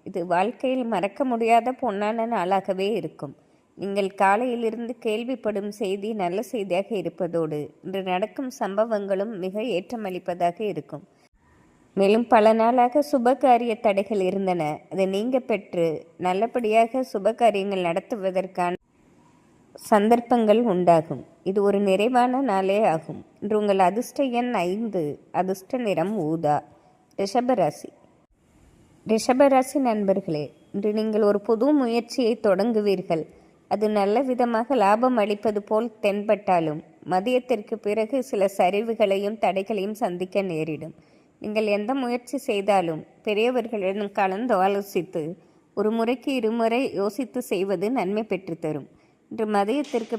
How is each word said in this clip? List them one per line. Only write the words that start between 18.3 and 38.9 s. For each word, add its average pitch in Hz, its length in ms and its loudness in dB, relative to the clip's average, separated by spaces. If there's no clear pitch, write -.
சந்தர்ப்பங்கள் 226 680 4
உண்டாகும். 170 500 2
இது 202 180 0
ஒரு 196 180 2
நிறைவான 247 640 2
நாளே 190 260 2
ஆகும். 151 320 -4
இன்று 214 200 -2
உங்கள் 202 260 2
அதிர்ஷ்ட 247 400 -2
எண் 247 120 -2
ஐந்து, 196 380 -2
அதிர்ஷ்ட 190 460 -4
நிறம் 180 260 0
ஊதா. 151 320 0
ரிஷபராசி. 202 720 -2
ரிஷபராசி 254 800 4
நண்பர்களே, 190 560 0
இன்று 208 260 0
நீங்கள் 220 300 2
ஒரு 202 180 0
புது 240 320 4
முயற்சியை 233 560 0
தொடங்குவீர்கள். 196 800 2
அது 208 160 0
நல்ல 214 320 2
விதமாக 233 520 0
லாபம் 233 400 4
அளிப்பது 208 380 -2
போல் 226 200 0
தென்பட்டாலும், 190 800 0
மதியத்திற்கு 220 600 -2
பிறகு 220 340 0
சில 196 380 0
சரிவுகளையும் 202 840 0